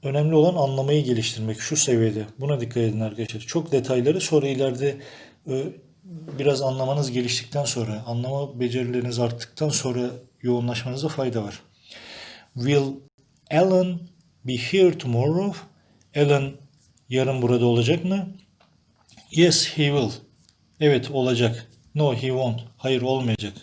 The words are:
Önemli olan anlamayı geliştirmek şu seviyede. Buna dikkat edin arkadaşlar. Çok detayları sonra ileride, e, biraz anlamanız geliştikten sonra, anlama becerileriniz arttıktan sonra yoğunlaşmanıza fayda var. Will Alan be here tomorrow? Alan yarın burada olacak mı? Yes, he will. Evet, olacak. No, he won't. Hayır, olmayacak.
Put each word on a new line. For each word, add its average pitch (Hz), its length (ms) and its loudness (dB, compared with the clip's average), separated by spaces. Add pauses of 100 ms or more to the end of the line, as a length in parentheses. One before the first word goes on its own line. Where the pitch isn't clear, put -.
Önemli 147 320 2
olan 170 200 6
anlamayı 139 480 0
geliştirmek 113 560 -2
şu - 180 -4
seviyede. 113 480 2 (140)
Buna 139 220 -2
dikkat 117 160 -6
edin 110 220 0
arkadaşlar. 110 400 -6
Çok 165 320 -4
detayları 131 500 2
sonra 147 260 2
ileride, 135 540 -2 (460)
e, 131 160 -4 (760)
biraz 139 220 0
anlamanız 131 500 -2
geliştikten 123 540 -2
sonra, 110 400 -4
anlama 127 540 -6
becerileriniz 123 600 -2
arttıktan 120 500 -2
sonra 123 400 -2 (320)
yoğunlaşmanıza 123 680 -2
fayda 123 360 -4
var. 101 180 -10 (920)
Will 139 300 2 (680)
Alan 185 480 2 (460)
be 180 120 -2
here 185 400 4
tomorrow? 151 600 0 (560)
Alan 143 360 4 (580)
yarın 131 320 0
burada 120 240 4
olacak 120 400 4
mı? 190 240 -2 (1000)
Yes, 170 360 4
he 151 180 0
will. 143 260 2 (680)
Evet, 147 320 4
olacak. 123 560 0 (280)
No, 147 200 2
he 117 120 -4
won't. 127 340 -2 (160)
Hayır, 131 240 0
olmayacak. 120 600 -2